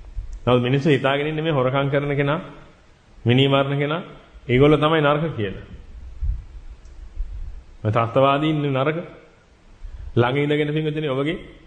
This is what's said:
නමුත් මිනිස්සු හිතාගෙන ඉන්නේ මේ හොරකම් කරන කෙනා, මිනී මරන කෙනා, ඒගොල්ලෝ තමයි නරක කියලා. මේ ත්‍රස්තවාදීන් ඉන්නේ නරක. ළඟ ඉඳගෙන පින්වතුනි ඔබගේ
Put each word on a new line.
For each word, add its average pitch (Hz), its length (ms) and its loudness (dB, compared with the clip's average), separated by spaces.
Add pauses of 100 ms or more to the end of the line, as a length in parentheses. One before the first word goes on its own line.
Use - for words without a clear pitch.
(400)
නමුත් 123 220 2
මිනිස්සු 139 280 2
හිතාගෙන 139 380 2
ඉන්නේ 156 160 -4
මේ 165 100 0
හොරකම් 139 360 2
කරන 143 260 0
කෙනා, 143 240 0 (760)
මිනී 127 300 4
මරන 139 300 2
කෙනා, 151 240 -2 (440)
ඒගොල්ලෝ 139 320 6
තමයි 156 240 2
නරක 147 340 2
කියලා. 98 300 -6 (2000)
මේ 107 140 -2
ත්‍රස්තවාදීන් 139 640 2
ඉන්නේ 143 180 0
නරක. 139 240 0 (1160)
ළඟ 120 240 2
ඉඳගෙන 147 360 0
පින්වතුනි 156 360 -2
ඔබගේ 143 280 -2 (300)